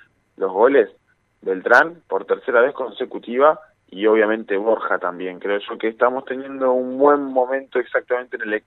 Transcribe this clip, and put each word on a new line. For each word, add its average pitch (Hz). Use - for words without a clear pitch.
Los 95
goles, 117
Beltrán, 127
por 95
tercera 117
vez 139
consecutiva, 127
y 98
obviamente 110
Borja 104
también. 90
Creo 101
yo 113
que 110
estamos 123
teniendo 131
un 127
buen 143
momento 131
exactamente 123
en 117
el 107
e-, 107